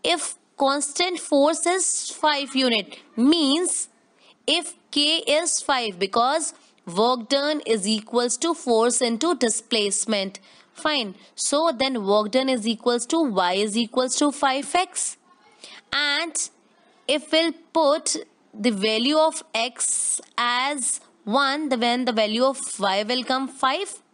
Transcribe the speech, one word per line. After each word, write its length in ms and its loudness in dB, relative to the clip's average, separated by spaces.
If 320 -2
constant 600 0
force 460 2
is 440 0
five 460 -2
unit, 420 0
means 720 2
if 280 -2
k 260 2
is 340 0
five, 380 -2
because 540 0
work 440 0
done 360 0
is 220 0
equals 500 0
to 160 0
force 480 2
into 340 0
displacement. 1040 -2
Fine. 420 -2
So 420 0
then 280 -2
work 260 2
done 180 2
is 180 -2
equals 400 0
to 140 2
y 320 2
is 240 -2
equals 400 -2
to 140 2
five 420 -2
x. 440 -2
And 560 -2
if 240 -2
we'll 220 2
put 460 2
the 180 0
value 460 0
of 240 2
x 640 -4
as 640 -2
one, 460 0
the, 80 0
when 280 0
the 60 0
value 320 2
of 160 2
y 240 0
will 200 -2
come 240 -2
five. 540 -4